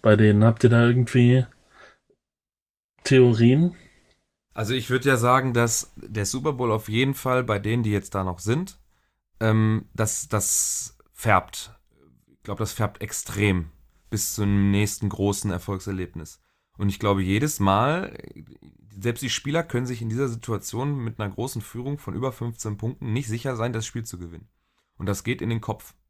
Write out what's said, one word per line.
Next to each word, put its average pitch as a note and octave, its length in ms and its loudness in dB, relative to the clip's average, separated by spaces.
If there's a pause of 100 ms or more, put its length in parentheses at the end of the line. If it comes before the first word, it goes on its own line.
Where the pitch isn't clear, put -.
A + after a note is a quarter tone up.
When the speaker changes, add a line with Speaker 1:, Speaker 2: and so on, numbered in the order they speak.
Speaker 1:
bei G#2+ 140 6
denen? G#2+ 280 6
Habt A2+ 180 4
ihr A#2 80 8
da A#2 160 6
irgendwie B2 600 4 (1600)
Theorien? B2+ 720 6 (760)
Speaker 2:
Also A2 220 -4
ich B2 160 -6
würd B2+ 160 2
ja C3+ 100 4
sagen, B2 380 2
dass A#2 420 0
der G#2 300 -6
Super C#3+ 260 -4
Bowl B2 180 -2
auf A2 180 -2
jeden C3 260 0
Fall B2+ 280 0
bei A2 160 -2
denen, A2 240 -2
die G#2+ 100 0
jetzt G2+ 220 -4
da F#2+ 100 -2
noch F2+ 160 -6
sind, C#3+ 380 -4 (600)
ähm, A2 560 2
das, - 340 -4
das - 680 -4 (140)
färbt. - 680 -2 (500)
Ich - 140 -20
glaub, G2+ 160 -10
das A2 140 -4
färbt - 280 -4
extrem G2 720 -2 (400)
bis - 240 -4
zum G2+ 360 2
nächsten G#2 380 0
großen G2 420 -2
Erfolgserlebnis. F#2 920 -8 (340)
Und G2+ 140 0
ich G2+ 80 -6
glaube, G2 240 0
jedes G#2+ 380 0
Mal, A#2+ 580 0 (800)
selbst A#2 240 -4
die B2 80 -4
Spieler D#3 320 -2
können B2 240 -4
sich A#2 160 -8
in A2+ 80 -6
dieser C3 180 -2
Situation A#2 720 -6
mit A2+ 220 -8
einer G2+ 120 -4
großen A#2 300 -6
Führung C3+ 360 -8
von - 160 -10
über B2 180 -4
fünfzehn A#2 440 -8
Punkten A#2 380 -6
nicht B2 140 -4
sicher A#2 280 -4
sein, A#2 160 -4
das A2 140 -6
Spiel A2+ 180 -10
zu F2+ 140 -14
gewinnen. E2+ 300 -16 (500)
Und F#2+ 80 -8
das G2 180 -4
geht A#2+ 160 -4
in G2+ 80 -4
den A#2 140 -2
Kopf. - 320 -10 (160)